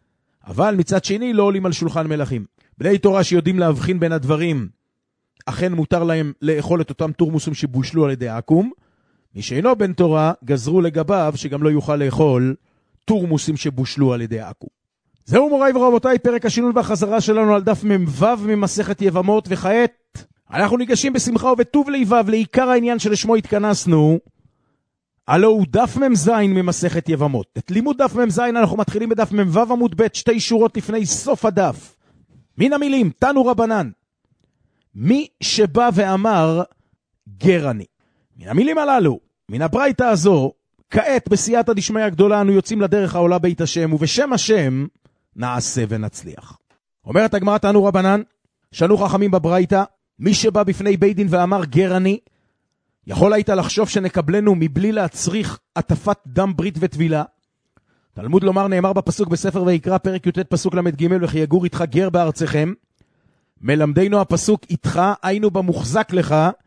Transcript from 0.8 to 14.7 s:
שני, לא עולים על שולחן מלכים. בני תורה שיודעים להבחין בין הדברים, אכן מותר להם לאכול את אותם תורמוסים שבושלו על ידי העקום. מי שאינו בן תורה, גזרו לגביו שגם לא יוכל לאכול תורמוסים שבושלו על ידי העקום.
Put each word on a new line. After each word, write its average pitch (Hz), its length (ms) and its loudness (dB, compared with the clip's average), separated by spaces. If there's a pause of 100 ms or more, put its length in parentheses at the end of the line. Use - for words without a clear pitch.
שני, 233 280 -4
לא 208 100 2
עולים 196 240 0
על 175 60 -2
שולחן 160 340 -4
מלכים. 135 380 -4 (340)
בני 196 200 2
תורה 196 260 2
שיודעים 175 340 0
להבחין 170 420 0
בין 165 120 0
הדברים, 151 560 -2 (800)
אכן 156 260 -4
מותר 170 320 0
להם 160 280 -2 (100)
לאכול 156 380 0
את 156 100 -4
אותם 156 220 -6
תורמוסים 160 420 -2
שבושלו 143 500 -2
על 139 60 0
ידי 127 180 -6
העקום. 156 420 0 (640)
מי 98 80 -12
שאינו 196 340 0
בן 202 160 0
תורה, 156 400 2 (120)
גזרו 139 360 0
לגביו 160 560 0
שגם 143 260 -6
לא 151 60 4
יוכל 151 280 0
לאכול 131 580 2 (500)
תורמוסים 165 520 0
שבושלו 131 560 -2
על 120 80 -4
ידי 113 200 -8
העקום. 104 280 -16 (560)